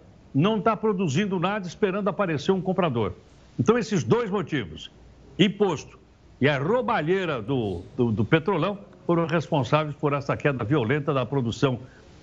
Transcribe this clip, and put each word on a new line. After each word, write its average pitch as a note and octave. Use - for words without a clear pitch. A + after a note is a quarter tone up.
não G3
tá A3
produzindo G3
nada F#3+
esperando F#3+
aparecer F#3
um F#3+
comprador. C#3+
Então, A3
esses G3
dois A3
motivos, C3
imposto F#3+
e C3
a D3
roubalheira F3+
do, G2+
do, A#2+
do G#2
Petrolão, F3+
foram E3+
responsáveis D3
por C#3+
essa C#3
queda C3
violenta D3
da B2+
produção B2